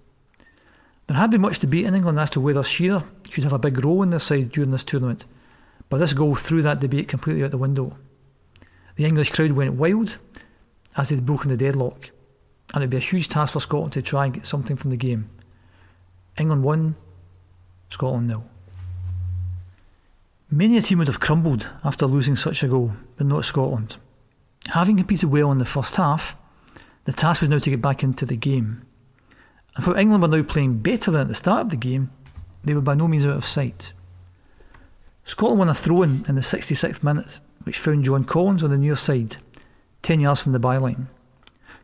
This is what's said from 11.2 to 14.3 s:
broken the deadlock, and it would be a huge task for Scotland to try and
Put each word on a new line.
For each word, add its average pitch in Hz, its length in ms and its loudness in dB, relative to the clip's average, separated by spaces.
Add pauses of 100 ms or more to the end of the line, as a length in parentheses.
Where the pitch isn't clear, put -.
broken 143 240 -2
the 127 80 0
deadlock, 135 520 -2 (640)
and 147 80 0
it 135 40 -2
would 127 40 -2
be 127 80 -2
a 127 40 -2
huge 180 260 -2
task 151 260 -2
for 151 60 -2
Scotland 151 340 -4
to 139 80 -4
try 139 240 -2
and 131 80 -2